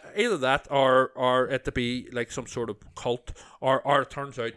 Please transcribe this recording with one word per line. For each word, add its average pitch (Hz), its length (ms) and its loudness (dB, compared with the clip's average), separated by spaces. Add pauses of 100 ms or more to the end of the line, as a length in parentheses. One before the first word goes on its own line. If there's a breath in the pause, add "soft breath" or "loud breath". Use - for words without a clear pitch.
(160)
either 214 220 0
that 131 340 0
or, 131 420 4
or 127 360 2
it 131 160 -4
to 135 80 -4
be, 123 400 -4
like, 120 180 -6
some 123 160 -10
sort 117 220 -6
of 104 80 -10 (180)
cult, - 380 -6 (260 loud breath)
or, 135 260 2
or 139 180 2
it - 60 -12
turns 139 300 -10
out 113 180 -6